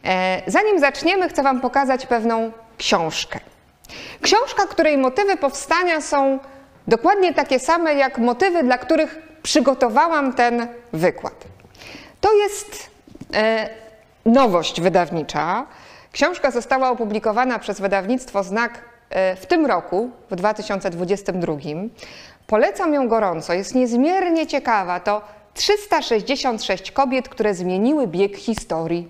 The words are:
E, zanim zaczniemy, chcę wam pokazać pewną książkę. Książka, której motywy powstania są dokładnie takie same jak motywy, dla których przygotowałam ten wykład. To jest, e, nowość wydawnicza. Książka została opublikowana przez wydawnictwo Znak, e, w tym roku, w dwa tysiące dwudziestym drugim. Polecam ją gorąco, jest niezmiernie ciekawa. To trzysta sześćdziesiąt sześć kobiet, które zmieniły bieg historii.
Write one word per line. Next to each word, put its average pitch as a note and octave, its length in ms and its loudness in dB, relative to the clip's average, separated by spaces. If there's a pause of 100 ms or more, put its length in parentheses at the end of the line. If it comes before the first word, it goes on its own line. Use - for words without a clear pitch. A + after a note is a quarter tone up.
E, F#3 420 -2
zanim F#4+ 340 2
zaczniemy, E4 480 0
chcę D4 140 -2
wam C4 180 2
pokazać C4 460 0
pewną A3+ 460 0 (260)
książkę. - 640 -2 (800)
Książka, A4 440 2
której D4+ 320 2
motywy F4 380 2
powstania D#4+ 640 0
są C#4 380 0 (500)
dokładnie E4+ 460 4
takie C#4+ 240 0
same E4 360 2
jak C4+ 240 0
motywy, D4 440 2
dla B3 160 2
których - 480 0 (200)
przygotowałam C4+ 880 2
ten A#3+ 360 0 (240)
wykład. - 520 -2 (760)
To G#4+ 140 4
jest, - 560 -2 (440)
e, A3 340 0 (560)
nowość A3+ 560 4
wydawnicza. E3+ 840 0 (460)
Książka E4 380 0
została B3+ 400 0
opublikowana A3+ 680 -2
przez G3 220 -8
wydawnictwo G3 600 -2
Znak, A3+ 420 -4 (260)
e, F#3 260 0
w - 100 -20
tym D#4+ 200 4
roku, G3+ 440 -2 (200)
w F#3+ 60 -6
dwa G#3 180 0
tysiące G3 360 -4
dwudziestym F#3 500 -4
drugim. D#3+ 500 -6 (560)
Polecam D4+ 480 0
ją C4+ 140 0
gorąco, F#3 440 0
jest F#3+ 220 -4
niezmiernie D#4 720 2
ciekawa. G3+ 540 -2
To G#3 220 -2 (320)
trzysta G4+ 480 0
sześćdziesiąt A#3 640 -2
sześć - 260 -4
kobiet, B3+ 380 0
które G#3 260 -2
zmieniły G3+ 520 0
bieg G3 300 0
historii. E3+ 720 -4